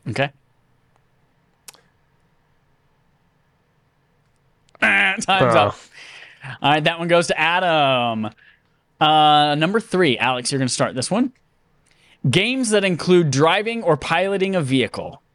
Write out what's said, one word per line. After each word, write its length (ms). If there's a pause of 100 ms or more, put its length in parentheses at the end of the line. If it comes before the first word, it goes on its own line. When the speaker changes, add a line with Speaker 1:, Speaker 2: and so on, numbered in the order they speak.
(100)
Speaker 1:
Okay. 200 (4000)
Ah, 400
time's 340
Speaker 2:
Uh. 140
Speaker 1:
up. 80 (840)
All 100
right, 120
that 140
one 100
goes 200
to 100
Adam. 920 (680)
Uh, 560
number 240
three, 380
Alex, 320
you're 80
gonna 100
start 260
this 160
one. 220 (960)
Games 420
that 140
include 460
driving 520
or 140
piloting 580
a 60
vehicle. 640 (120)